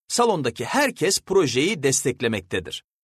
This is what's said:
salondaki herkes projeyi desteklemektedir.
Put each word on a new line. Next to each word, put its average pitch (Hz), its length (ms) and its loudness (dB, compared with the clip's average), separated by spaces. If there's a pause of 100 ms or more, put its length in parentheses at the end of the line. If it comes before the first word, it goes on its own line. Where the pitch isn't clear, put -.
salondaki 165 580 0
herkes 240 560 0
projeyi 160 600 2
desteklemektedir. 113 1000 -2 (200)